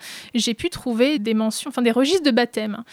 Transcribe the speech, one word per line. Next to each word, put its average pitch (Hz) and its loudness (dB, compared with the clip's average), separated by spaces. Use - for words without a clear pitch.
j'ai 233 0
pu 349 -4
trouver 254 0
des 220 0
mentions, 220 -2
enfin 254 -4
des 233 4
registres 285 2
de 285 4
baptême. 226 -2